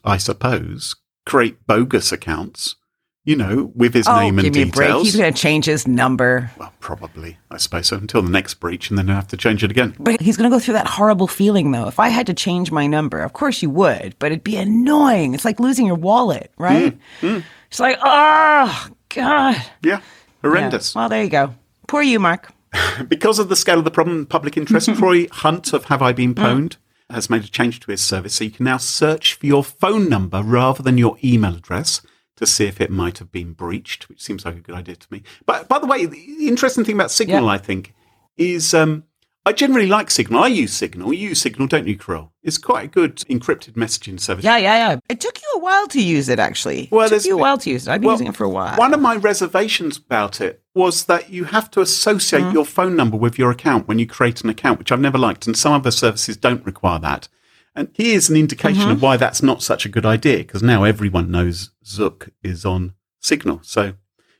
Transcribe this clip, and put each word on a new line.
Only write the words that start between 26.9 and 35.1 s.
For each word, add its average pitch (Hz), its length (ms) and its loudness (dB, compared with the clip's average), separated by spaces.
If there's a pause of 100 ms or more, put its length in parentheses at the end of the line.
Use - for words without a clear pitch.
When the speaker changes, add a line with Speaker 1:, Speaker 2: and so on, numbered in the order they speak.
Speaker 1:
has 117 200 -6
made 113 140 0
a 104 40 -16
change 117 340 -4
to - 100 -12
his 95 100 -6
service, 95 340 -4
so - 80 -4
you 110 80 -6
can 123 140 -4
now 127 120 0
search - 580 -2
for - 100 -10
your 143 180 4
phone 196 460 0
number 95 320 -2
rather 123 400 2
than 127 160 2
your 120 260 4
email 107 320 2
address - 460 -6 (360)
to 113 80 -4
see - 200 2
if 98 160 -6
it 85 100 0
might 87 280 -4
have 87 120 -20
been 85 220 -10
breached, 87 560 -10
which - 120 -20
seems - 220 -10
like 85 120 -10
a 85 40 -18
good 85 160 -18
idea 90 200 -12
to - 160 -20